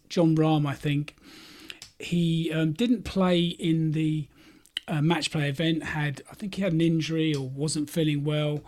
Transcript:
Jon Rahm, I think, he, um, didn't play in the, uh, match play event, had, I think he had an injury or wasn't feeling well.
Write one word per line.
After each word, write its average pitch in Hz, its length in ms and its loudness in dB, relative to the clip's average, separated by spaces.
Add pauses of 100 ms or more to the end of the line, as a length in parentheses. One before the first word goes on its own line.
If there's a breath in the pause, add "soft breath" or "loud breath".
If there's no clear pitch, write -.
Jon 160 280 4
Rahm, 156 300 4
I 135 80 -2
think, 147 420 -2 (800 loud breath)
he, 165 540 0
um, 160 200 0
didn't 233 320 0
play 180 380 2
in 160 500 0
the, 156 360 0 (600 soft breath)
uh, 151 140 -2
match 170 280 2
play 147 180 0
event, 160 340 0
had, 147 480 -4
I - 40 -20
think 196 200 -10
he 190 80 -4
had 190 100 0
an 160 80 2
injury 160 540 2
or 135 120 -4
wasn't 147 440 -4
feeling 151 340 0
well. 151 440 -2